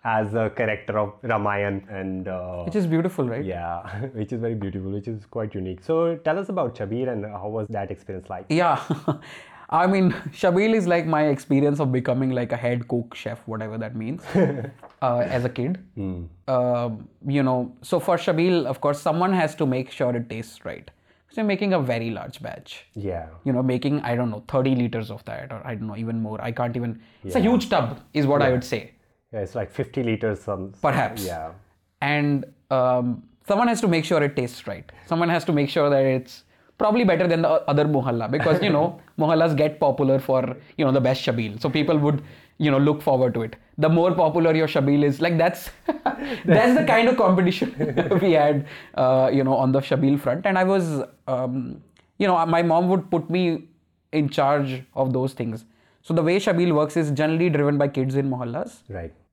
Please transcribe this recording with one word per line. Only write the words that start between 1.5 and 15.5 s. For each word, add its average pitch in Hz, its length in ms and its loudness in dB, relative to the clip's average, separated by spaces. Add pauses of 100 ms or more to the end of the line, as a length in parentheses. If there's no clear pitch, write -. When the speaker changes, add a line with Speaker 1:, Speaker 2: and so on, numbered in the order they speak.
Speaker 1:
and, 95 380 -8
uh, 90 360 -8
Speaker 2:
Which 160 120 -6
is 190 120 0
beautiful, 160 420 -2
right? 117 160 -6
Speaker 1:
Yeah, 87 420 -6 (200)
<laughs> 131 60 -14
which 107 200 -6
is 113 80 -6
very 117 140 -2
beautiful, 98 360 -6
which 101 160 -8
is 110 200 -10
quite 107 260 -8
unique. 92 300 -8
So 165 340 0
tell 160 220 -2
us 190 100 -8
about 151 260 -4
chhabeel 117 340 -4
and 110 140 -6
how 104 240 -10
was 107 220 -6
that 101 220 -6
experience 95 360 -12
like? 92 220 -12
Speaker 2:
Yeah. 160 320 0 (260)
<laughs> 151 120 -4 (500)
I 170 180 2
mean, 190 240 2
<laughs> - 200 -8
chhabeel 196 420 2
is, 208 120 2
like, 170 200 2
my 151 220 2
experience 143 520 2
of 131 140 0
becoming, 127 380 0
like, 123 200 -2
a 120 60 -2
head 120 320 -2
cook, 120 260 -4
chef, 113 320 -10
whatever 110 300 -6
that 113 180 -8
means, 113 340 -6
Speaker 1:
<laughs> 143 720 -2
Speaker 2:
uh, 123 180 0
as 123 260 -2
a 123 40 -2
kid. 131 280 -4 (180)